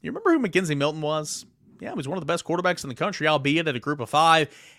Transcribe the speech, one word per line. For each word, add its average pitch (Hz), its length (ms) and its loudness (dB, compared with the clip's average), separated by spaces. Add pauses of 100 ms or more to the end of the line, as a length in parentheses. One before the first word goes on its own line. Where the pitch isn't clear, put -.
You - 100 -8
remember 440 200 0
who 320 80 4
McKenzie 180 380 0
Milton 151 240 0
was? 151 440 -4 (360)
Yeah, - 80 -10
he 370 60 -10
was 143 120 -6
one 175 100 -4
of 175 40 -6
the 147 40 -10
best 170 200 -2
quarterbacks 175 400 -2
in 143 40 -10
the 123 60 -10
country, 165 320 -2
albeit 156 400 2
at 135 80 -2
a 123 60 -6
group 147 180 -4
of 113 100 -6
five. 160 380 6 (320)